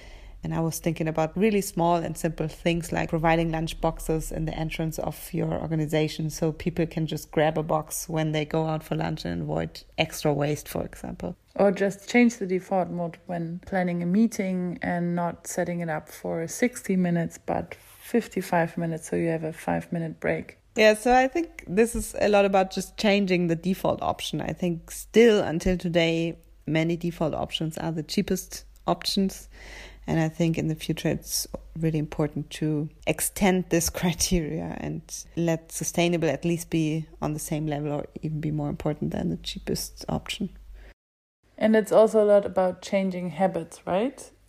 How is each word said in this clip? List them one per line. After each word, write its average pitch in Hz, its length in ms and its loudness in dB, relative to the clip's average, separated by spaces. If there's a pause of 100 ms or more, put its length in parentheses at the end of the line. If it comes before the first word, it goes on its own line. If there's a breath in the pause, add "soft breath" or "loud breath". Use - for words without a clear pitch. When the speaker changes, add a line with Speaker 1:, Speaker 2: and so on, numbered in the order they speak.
(440 loud breath)
Speaker 1:
and 160 100 -4
I 165 60 0
was 165 180 -2
thinking 160 300 -2
about 160 280 0
really 202 240 4
small 170 360 2
and 165 200 -2
simple 160 320 -4
things 170 440 -2
like 165 180 -2
providing 165 400 2
lunch 160 300 -4
boxes 160 500 -2
in 160 140 -4
the 160 120 -4
entrance 160 420 -4
of - 340 -6
your 165 200 -2
organization 156 760 -2
so 160 220 -2
people 165 340 -2
can 160 200 -4
just - 260 -8
grab 160 260 2
a 156 40 0
box 156 460 -4
when 160 240 0
they 156 120 0
go 160 220 0
out 156 180 -2
for - 100 -4
lunch 160 300 -4
and 170 180 -4
avoid 156 400 -4 (160)
extra 156 340 0
waste, 147 360 -2
for - 160 -6
example. - 520 -10 (200)
Speaker 2:
Or 196 160 6
just 190 360 -2
change 240 280 6
the 196 100 -6
default 180 420 0
mode 170 380 -6
when 170 400 -6
planning 180 360 0
a 175 40 -2
meeting 185 760 2
and 175 360 0
not 170 300 -4
setting 175 340 -4
it 165 80 -4
up 156 200 -4
for 170 380 -6
sixty 240 480 -2
minutes, 175 500 2
but 175 300 -4 (260)
fifty-five 180 800 0
minutes, 165 320 -4
so 175 60 -2
you 170 120 2
have 165 140 -2
a 160 100 -4
five-minute 170 680 -4
break. 160 380 -4 (180)
Speaker 1:
Yeah, 214 180 8
so 240 180 2
I 254 140 6
think 330 400 -4
this 220 300 2
is - 240 -6
a 202 80 4
lot 202 160 6
about 190 260 4
just - 260 -6
changing 185 520 4
the 165 80 2
default 170 440 0
option. - 400 -4
I - 120 -4
think 165 400 -4
still 214 500 6
until 175 340 0
today, 165 600 0 (300)
many 160 280 2
default 165 380 -2
options - 440 -4
are 165 120 -4
the 160 140 -4
cheapest - 600 -4 (220)
options. - 600 0 (580 loud breath)
And 156 140 2
I 160 80 4
think 165 280 0
in 160 120 -2
the 156 80 -2
future, - 320 -2
it's - 400 -4 (280)
really 160 220 0
important 151 520 -2
to 156 380 -2 (200)
extend 185 600 2
this 165 200 2
<laughs> - 100 -8
criteria 165 800 0
and 156 240 -8 (320)
let 165 380 0
sustainable 170 560 0
at 139 160 -2
least 170 260 -2
be 160 360 0 (140)
on 151 120 -2
the 151 80 -4
same 156 260 -4
level 147 260 -2
or 147 140 -4 (160)
even 156 180 -4
be 156 120 -2
more 147 160 -2
important 151 420 -2
than 170 200 -2
the 165 80 -2
cheapest - 720 -8
option. - 480 -6 (1000 soft breath)
Speaker 2:
And 220 160 4
it's 214 160 4
also 214 320 8
a - 20 8
lot 202 220 8
about 185 360 0
changing 185 480 -2
habits, 170 540 -2
right? 202 460 -2 (180)